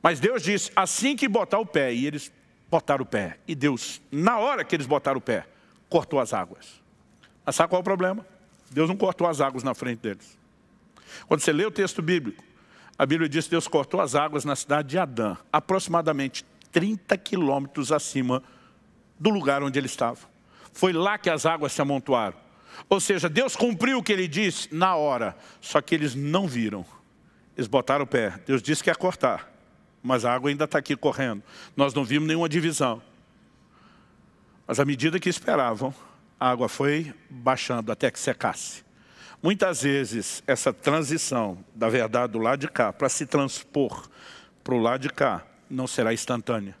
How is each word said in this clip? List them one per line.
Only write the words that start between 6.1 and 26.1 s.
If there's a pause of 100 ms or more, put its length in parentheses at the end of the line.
as
águas. (640)
Mas
sabe
qual
é
o
problema? (440)
Deus
não
cortou
as
águas
na
frente
deles. (920)
Quando
você
lê
o
texto
bíblico, (540)
a
Bíblia
diz
que
Deus
cortou
as
águas
na
cidade
de
Adã, (160)
aproximadamente (260)
trinta
quilômetros
acima (760)
do
lugar
onde
ele
estava. (520)
Foi
lá
que
as
águas
se
amontoaram. (500)
Ou
seja,
Deus
cumpriu
o
que
ele
disse
na
hora, (240)
só
que
eles